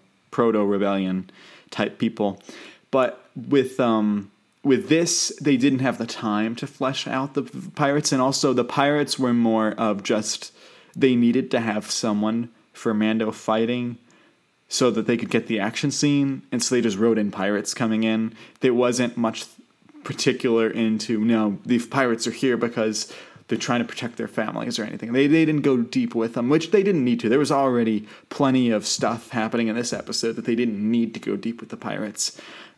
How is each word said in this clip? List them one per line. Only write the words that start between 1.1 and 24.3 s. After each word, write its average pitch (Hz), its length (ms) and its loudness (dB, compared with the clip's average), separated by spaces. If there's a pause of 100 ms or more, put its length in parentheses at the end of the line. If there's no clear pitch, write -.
type - 280 -4
people. 107 420 -2 (520)
But 131 320 0 (100)
with, 127 460 0
um, 107 500 2 (320)
with 131 260 2
this, 165 520 2
they 143 160 2
didn't 131 240 2
have 127 180 0
the 113 80 -4
time 110 500 -2
to 139 120 -10
flesh 135 400 -4
out 135 260 -4
the 143 80 -2
v-, 127 320 -12
pirates, 147 380 0
and 131 100 2
also 139 300 2
the 123 120 2
pirates 143 540 0
were 127 160 2
more 113 380 2
of 104 320 -2
just, - 480 -2 (420)
they 131 220 4
needed 120 340 4
to 123 100 2
have 107 300 -4
someone 110 600 -2 (220)
for 113 220 -4
Mando 107 380 2
fighting 120 640 -2 (720)
so 123 240 2
that 107 160 -2
they 120 80 4
could 117 140 -4
get 113 180 0
the 113 100 0
action 131 320 -2
scene, 139 520 0 (100)
and 120 100 0
so - 140 -2
they 120 60 4
just 104 160 0
wrote 110 200 4
in 104 140 0
pirates 101 420 -2
coming 110 300 0
in. 110 280 -2 (280)
There 131 140 4
wasn't 123 420 2
much 113 280 -2 (600)
particular 117 640 2
into, 110 560 0
"No, 110 400 2
the 120 140 2
pirates 120 480 0
are 117 60 -4
here 127 240 0
because 113 560 -2 (360)
they're 113 100 -2
trying 120 220 -2
to 117 60 -2
protect - 300 -10
their 110 120 -6
families," 110 500 -4